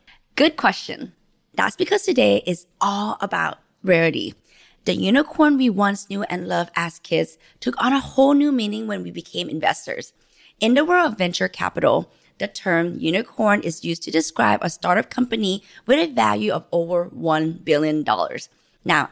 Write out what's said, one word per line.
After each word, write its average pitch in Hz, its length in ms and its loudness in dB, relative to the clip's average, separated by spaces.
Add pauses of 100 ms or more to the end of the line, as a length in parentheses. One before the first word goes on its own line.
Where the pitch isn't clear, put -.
(360)
Good 302 200 4
question. - 560 -4 (420)
That's 196 220 -2
because - 260 0
today 214 420 2
is 175 220 -6 (140)
all 202 400 -2
about 175 380 -4 (260)
rarity. 165 500 2 (500)
The - 100 0
unicorn 277 640 2
we 254 140 4
once 202 400 0
knew 196 140 -6
and 180 240 -6
loved 175 260 -2
as 170 240 -6
kids - 400 -2 (220)
took - 200 -4
on 254 120 2
a 277 80 2
whole 269 340 4
new 285 160 4
meaning 220 380 -2
when 190 160 -6
we 175 80 -12
became 175 360 -8
investors. - 640 -4 (460)
In 226 160 4
the 294 100 4
world 349 280 2
of 208 60 -8
venture 180 280 -2
capital, - 640 0 (280)
the 202 100 -6
term 175 500 -2
unicorn 208 600 0
is - 240 -6
used 165 180 -6
to - 80 -10
describe 208 500 2
a 170 100 -4
startup 180 380 -2
company 220 540 -4 (240)
with 277 140 4
a 330 120 -2
value 214 380 0
of 160 220 -4
over 170 320 0
one 160 480 -2
billion 151 500 0
dollars. 98 460 -2 (360)
Now, 147 280 2